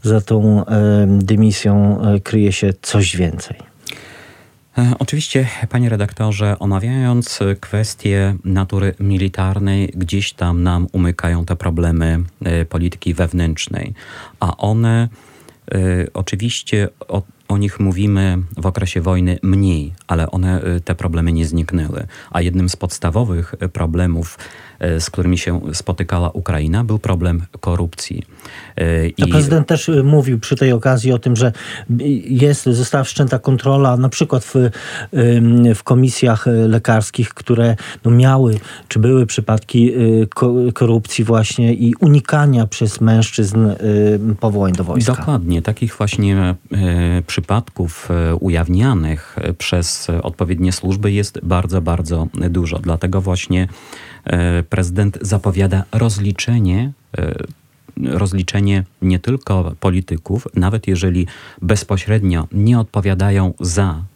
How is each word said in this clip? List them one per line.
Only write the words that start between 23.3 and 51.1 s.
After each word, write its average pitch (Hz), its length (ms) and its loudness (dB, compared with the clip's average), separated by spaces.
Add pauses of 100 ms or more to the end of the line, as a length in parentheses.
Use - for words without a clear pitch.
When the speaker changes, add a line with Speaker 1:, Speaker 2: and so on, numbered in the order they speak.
Speaker 2:
e, 92 80 -4
problemów, 82 720 -2 (400)
e, 82 220 -2
z - 100 -6
którymi 90 280 0
się 87 220 -4 (120)
spotykała 87 580 -4
Ukraina, 82 540 -2
był 107 140 0
problem 87 440 0 (180)
korupcji. 87 640 -4 (540)
E, 82 340 0
Speaker 1:
To - 160 0
Speaker 2:
i 87 40 2
Speaker 1:
prezydent 147 360 4
też, 160 220 0
e, 151 140 4
mówił 135 360 4
przy 117 180 -4
tej 131 160 2
okazji 123 400 2
o 120 60 2
tym, 120 180 0
że, 117 100 2
e, 117 60 2 (720)
jest, 139 400 2
została 127 400 0
wszczęta 131 340 0
kontrola 135 580 2
na 131 120 2
przykład 131 360 -2
w, - 120 -18
em, 120 1160 2
w - 80 -8
komisjach, 123 640 2
e, - 20 2
lekarskich, 113 840 2
które, 117 420 2 (280)
no, 117 60 2
miały, 127 480 4 (300)
czy - 100 -2
były 123 280 4
przypadki, 117 680 0
e, 113 320 4
ko-, 123 280 0 (200)
korupcji 113 500 0
właśnie 117 500 2
i 117 260 2
unikania 147 640 4
przez - 340 -4
mężczyzn, 110 640 2
e, 101 100 0 (640)
powołań 101 320 0
do 90 120 0
wojska. 117 300 0
Speaker 2:
Dokładnie. 87 480 -2
Takich 107 340 -4
właśnie, 104 400 0
e, 90 180 0 (720)
przypadków, - 840 -4
e, 85 240 0
ujawnianych, 85 1080 0
e, 78 140 -4
przez - 560 -4 (120)
odpowiednie 87 500 -2
służby 98 400 -2